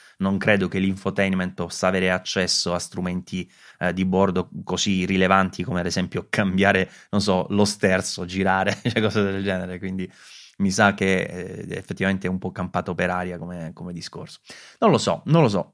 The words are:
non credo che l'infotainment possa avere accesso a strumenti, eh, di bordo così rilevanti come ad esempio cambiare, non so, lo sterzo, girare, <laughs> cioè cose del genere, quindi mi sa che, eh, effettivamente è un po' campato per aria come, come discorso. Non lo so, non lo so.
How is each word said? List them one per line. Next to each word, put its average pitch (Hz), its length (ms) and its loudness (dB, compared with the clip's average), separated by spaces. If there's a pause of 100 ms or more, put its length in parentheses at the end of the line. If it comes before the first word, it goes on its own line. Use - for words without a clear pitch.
(180)
non 98 200 0
credo 98 300 2
che 90 120 -4
l'infotainment 95 720 -2
possa 87 340 -4
avere 92 240 2
accesso 90 600 -2
a 87 60 -2
strumenti, 90 680 -6 (300)
eh, 87 140 0
di 92 120 0
bordo 92 440 2 (140)
così 92 420 0
rilevanti 95 580 2
come 90 160 -4
ad 87 60 -2
esempio 90 440 -4
cambiare, 95 600 2 (220)
non 101 100 2
so, 95 280 2
lo 101 160 4
sterzo, 95 600 0
girare, 95 560 0
<laughs> - 20 -6
cioè 117 180 0
cose 107 220 2
del 98 180 -2
genere, 92 380 -4
quindi 92 320 -6 (460)
mi 98 120 2
sa 101 240 6
che, 95 300 2
eh, 95 420 -10 (100)
effettivamente 95 520 -2
è - 20 -2
un 92 80 -2
po' 92 140 -8
campato 90 420 -4
per 87 160 -2
aria 90 300 -4
come, 87 340 -10
come 87 200 -12
discorso. - 460 -14 (400)
Non 220 120 4
lo 117 80 4
so, 85 260 -2
non 160 160 6
lo 135 80 8
so. 98 240 -2